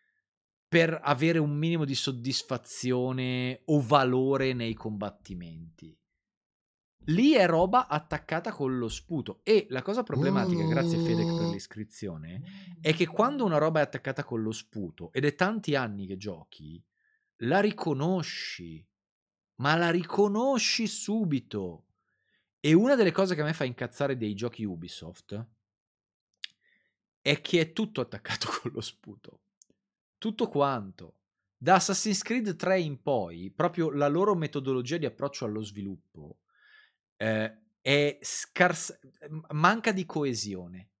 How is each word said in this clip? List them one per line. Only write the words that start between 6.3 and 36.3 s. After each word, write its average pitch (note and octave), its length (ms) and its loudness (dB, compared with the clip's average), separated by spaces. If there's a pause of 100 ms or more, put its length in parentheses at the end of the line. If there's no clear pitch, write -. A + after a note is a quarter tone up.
Lì A#3 280 6
è G3+ 140 8
roba F#3 400 4
attaccata D#3+ 640 -4
con C3 260 -2
lo A#2+ 100 -2
sputo. - 560 -6
E G#3 260 4
la C3 120 -4
cosa A3 220 -2
problematica, F3+ 640 0
grazie E3 340 2
Fedek E3 360 0
per E3 120 -2
l'iscrizione, G#2 960 -10 (360)
è D#3 140 2
che D#3+ 140 0
quando C4 360 0
una F3 140 2
roba D#3 220 4
è D3 40 6
attaccata C3+ 400 -6
con A#2 180 -4
lo A2 100 -2
sputo F2+ 600 -10
ed C3+ 140 0
è D3 80 2
tanti F#3+ 420 0
anni G#2+ 300 -4
che F#2+ 120 -10
giochi, E2 680 -14 (540)
la C#3+ 220 0
riconosci, D3+ 1300 -4 (680)
ma C#3+ 200 2
la E3+ 140 2
riconosci G#3 960 2
subito. C#3 1000 -4 (720)
E D3+ 140 4
una A3+ 200 8
delle G#3+ 180 6
cose F#3+ 220 2
che D#3 80 -2
a D3+ 40 0
me D#3 80 0
fa D#3 100 -2
incazzare C3 520 -2
dei G#2+ 200 -2
giochi A2+ 280 -6
Ubisoft F2+ 840 -10 (1700)
è C#3+ 220 0
che E3+ 200 2
è E3 120 -2
tutto A3 280 -4
attaccato - 460 -8
<laughs> - 140 -6
con B2 120 -6
lo B2+ 80 -8
sputo. - 600 -14 (800)
Tutto A3 300 -2
quanto. A#2+ 640 -2 (420)
Da D#3+ 180 6
Assassin's F#3+ 460 2
Creed A3 340 -2
tre F#3 240 2
in D3 220 -4
poi, F#2+ 500 -2
proprio E3 380 0
la C#3+ 180 2
loro F#3 280 4
metodologia C3+ 600 -2
di D#3 80 -2
approccio C#3 400 -4
allo G#2+ 160 -4
sviluppo, G2 760 -12 (840)